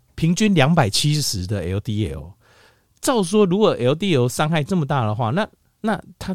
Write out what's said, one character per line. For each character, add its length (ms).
平 180
均 220
两 180
百 160
七 320
十 240
的 160
L 200
D 280
L， 260
照 200
说 240
如 140
果 120
L 260
D 180
L 140
伤 200
害 140
这 140
么 100
大 200
的 60
话， 180
那， 180
那 200
他， 140